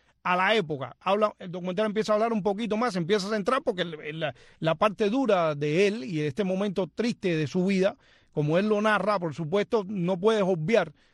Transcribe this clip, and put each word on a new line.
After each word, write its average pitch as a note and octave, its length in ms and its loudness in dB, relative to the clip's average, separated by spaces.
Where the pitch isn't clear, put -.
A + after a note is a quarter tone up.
a F3+ 140 0
la F#3+ 180 2
época. D3 460 -4
Habla, G#3 400 0
el F#3+ 100 -14
documental F3+ 380 -4
empieza G#3+ 240 -2
a G#3+ 40 4
hablar A3+ 160 2
un G#3+ 120 -2
poquito G#3 340 -2
más, A3+ 180 -2
empieza F#3 300 0
a G#3 60 -4
centrar, A3+ 320 0
porque F#3 180 -2
el, E3+ 200 -8
el, D#3 180 -10
la, D3+ 160 -4
la D#3+ 160 0
parte G#3 340 2
dura G3+ 460 2
de D3+ 320 2
él A3 160 -2
y F3+ 160 -4
este D3+ 240 -2
momento F#3+ 420 -2
triste G3+ 500 -2
de D#3 120 0
su F3+ 180 0
vida, G3 300 2
como D#3 260 2
él G#3 80 0
lo G#3 140 2
narra, G#3 360 2
por E3 160 -4
supuesto, F#3+ 540 0
no F#3+ 320 -2
puedes G#3+ 240 4
obviar F3 500 2